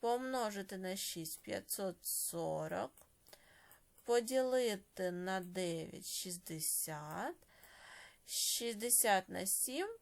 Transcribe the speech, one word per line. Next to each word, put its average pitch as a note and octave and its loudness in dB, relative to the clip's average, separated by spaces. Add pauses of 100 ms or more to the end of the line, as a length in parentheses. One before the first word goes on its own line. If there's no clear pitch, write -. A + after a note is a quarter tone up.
Помножити A#3 0
на F#3 -2
шість — - -6
п'ятсот - -4
сорок. E3 -2 (1120)
Поділити A#3+ 2
на F#3 0
дев'ять — F3 -4
шістдесят. E3 -4 (920)
Шістдесят A3+ 4
на F3+ -4
сім — F#4 0